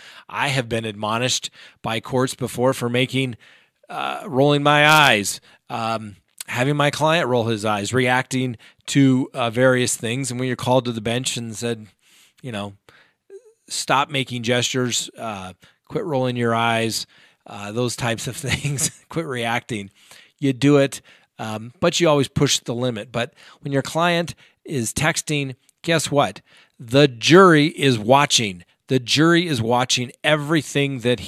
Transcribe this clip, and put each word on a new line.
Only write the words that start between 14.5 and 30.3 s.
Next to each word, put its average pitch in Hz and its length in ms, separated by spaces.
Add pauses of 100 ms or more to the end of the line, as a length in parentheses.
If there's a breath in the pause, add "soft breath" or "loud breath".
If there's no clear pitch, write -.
uh, 98 360 (340 soft breath)
quit 151 180
rolling 127 300
your 120 180
eyes," 113 540 (400 soft breath)
uh, 104 240
those 120 240
types 113 320
of 123 100
<laughs> 135 120
things, 143 420 (180)
"quit 165 160
reacting," 117 640 (480 loud breath)
you 135 160
do 143 240
it, 139 240 (380 soft breath)
um, 110 400
but 170 200
you 170 80
always 147 200
push - 320
the 127 160
limit. 120 360
But 117 220 (280 loud breath)
when 143 120
your 139 80
client 170 540 (300 soft breath)
is 123 280
texting, 143 600 (260)
guess 165 300
what? 139 300 (380 soft breath)
The 135 280
jury 151 600
is 139 300
watching. 110 680 (220)
The 131 120
jury 165 480
is 135 140
watching 123 500 (120)
everything 147 760